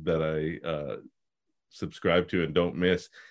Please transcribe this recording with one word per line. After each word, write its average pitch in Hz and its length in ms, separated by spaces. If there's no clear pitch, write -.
that 80 200
I, 78 460
uh, 73 280
subscribe 90 580
to 90 140
and 78 120
don't 87 220
miss, 90 320